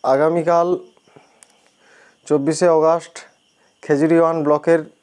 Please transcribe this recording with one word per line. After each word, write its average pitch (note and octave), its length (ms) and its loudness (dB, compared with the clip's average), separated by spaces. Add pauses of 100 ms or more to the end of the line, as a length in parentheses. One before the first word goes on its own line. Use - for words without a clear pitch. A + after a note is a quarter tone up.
আগামীকাল E3 640 0 (1600)
চব্বিশে D3+ 380 0 (100)
আগস্ট D#3+ 380 -2 (720)
খেজুরি D#3 360 0
ওয়ান E3 160 0 (100)
ব্লকের D3+ 340 0 (220)